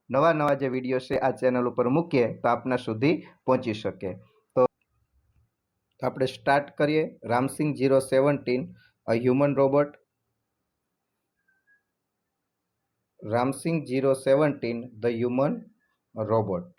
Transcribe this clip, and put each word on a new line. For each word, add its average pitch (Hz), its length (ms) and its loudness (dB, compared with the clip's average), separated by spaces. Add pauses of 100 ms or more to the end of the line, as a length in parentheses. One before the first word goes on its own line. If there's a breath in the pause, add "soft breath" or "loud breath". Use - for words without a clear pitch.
નવા 147 240 4
નવા 147 200 2
જે 139 140 -2
વીડિયો 127 320 -2
છે - 180 -4
આ 131 140 0
ચેનલ 123 360 0
ઉપર 120 200 -2
મૂકીએ 131 460 2
તો - 140 -4
આપના 120 280 0
સુધી 120 480 -2 (220 loud breath)
પહોંચી 127 280 0
શકે. 95 400 -8 (420 soft breath)
તો 127 100 6 (1400)
આપણે 131 220 -2
સ્ટાર્ટ 143 520 -2
કરીએ. 156 460 0
રામસિંગ 135 520 -2
ઝીરો 135 240 2
સેવન્ટીન, 135 760 0 (360 loud breath)
a 120 60 2
human 131 400 2
robot. 139 300 2 (3250)
રામસિંગ 135 600 -2
ઝીરો 131 280 0
સેવન્ટીન, 135 720 0 (220)
the 120 60 2
human 123 500 0 (580)
robot. 104 440 -2 (160)